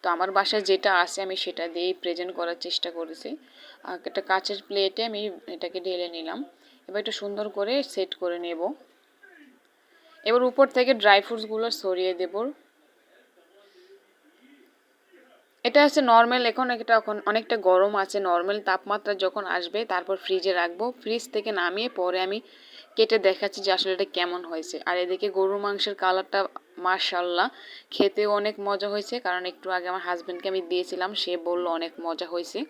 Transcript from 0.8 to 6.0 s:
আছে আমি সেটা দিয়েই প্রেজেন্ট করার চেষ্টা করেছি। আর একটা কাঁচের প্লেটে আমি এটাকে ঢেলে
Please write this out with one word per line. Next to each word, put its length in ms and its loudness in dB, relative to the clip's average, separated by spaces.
আছে 240 -2
আমি 180 -4
সেটা 200 -6
দিয়েই 280 0
প্রেজেন্ট 360 -4
করার 280 -4
চেষ্টা 220 -4
করেছি। 320 -10
আর 80 -8
একটা 220 -4
কাঁচের 280 0
প্লেটে 400 0
আমি 120 -6
এটাকে 320 -8
ঢেলে 300 -4